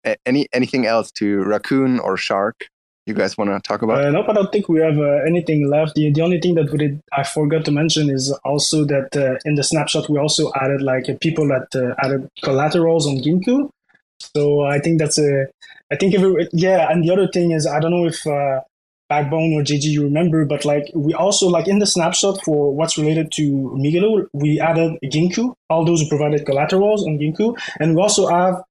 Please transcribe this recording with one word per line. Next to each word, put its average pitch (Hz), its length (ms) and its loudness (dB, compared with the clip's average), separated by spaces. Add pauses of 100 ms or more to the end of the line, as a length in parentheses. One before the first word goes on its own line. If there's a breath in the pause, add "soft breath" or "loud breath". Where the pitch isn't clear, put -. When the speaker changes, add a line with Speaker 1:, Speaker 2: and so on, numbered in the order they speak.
Speaker 1:
A-, 110 200 -2
any, 135 260 0
anything 127 340 -2
else 110 280 0
to 101 300 0
Raccoon 127 560 0
or 95 180 -2
Shark - 500 -4 (400)
you 107 80 -6
guys 98 200 -2
wanna 101 260 -2
talk 104 200 -6
about? 123 240 0
Speaker 2:
Uh, 143 60 2
nope, 190 180 0
I 214 40 0
don't 202 180 0
think 208 180 -2
we 160 100 2
have, 156 200 2
uh, 143 260 2
anything 160 420 0
left. 151 280 0
The, 151 180 2
the 160 80 0
only 175 180 0
thing 180 140 0
that 143 180 0
we 156 60 -2
did, 147 240 -2 (100)
I 139 120 -2
forgot 156 420 -2
to 151 60 0
mention 151 400 0
is 135 200 -2 (140)
also 147 400 0
that, 139 300 -2
uh, 131 280 0
in 151 120 0
the 143 80 0
snapshot 151 440 -2
we 147 120 0
also 151 320 0 (100)
added, 139 220 -2
like, 131 260 -2
uh, 127 100 -4
people 160 280 0
that, 131 280 -2
uh, 123 200 -2 (100)
added 135 240 -4 (140)
collaterals 151 640 2
on 139 80 -2
Ginkgo. 185 560 0 (480 soft breath)
So 147 420 0
I 143 180 0
think 165 200 2
that's 151 180 0
a, 139 300 2 (440 loud breath)
I 143 40 -2
think 190 180 2
if 190 80 4
it, 175 320 2
yeah, 175 380 2
and 170 120 2
the 165 60 2
other 190 180 2
thing 175 240 0
is, 156 140 0
I 151 140 -2
don't 165 100 0
know 175 160 2
if, 165 220 -4
uh, 143 340 0 (480)
Backbone 156 440 0
or 147 100 0
J 143 160 0
G 156 100 -2
you 147 140 0
remember, 156 420 2
but, 143 180 -2
like, 147 300 -2
we 160 220 0
also, 190 320 2
like, 170 200 2
in 202 120 2
the 202 80 2
snapshot 180 580 0
for 147 280 2
what's 160 260 -2
related 156 320 0
to 156 100 -6 (400)
Migaloo, 180 500 2
we 147 280 0
added 165 460 0
Ginkgo, 180 500 0 (160)
all 160 140 2
those 165 160 2
who 151 60 0
provided 147 380 0
collaterals 190 580 0
on 156 140 -2
Ginkgo, 160 420 -2 (200 loud breath)
and 160 160 2
we 175 60 4
also 202 260 2
have 180 440 2